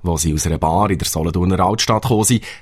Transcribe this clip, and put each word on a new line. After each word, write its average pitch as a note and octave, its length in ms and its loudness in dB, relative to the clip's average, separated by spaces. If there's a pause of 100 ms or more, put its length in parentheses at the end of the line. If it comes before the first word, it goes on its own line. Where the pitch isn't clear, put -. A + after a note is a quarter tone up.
Als E2 180 0
sie D#2 100 2
aus D2+ 140 -2
einer D#2+ 120 -2
Bar F2 300 2
in F2+ 100 0
der - 100 -4
Solothurner F2 500 0
Altstadt G#2+ 440 0
gekommen A2+ 200 2
sind, A2+ 220 2 (180)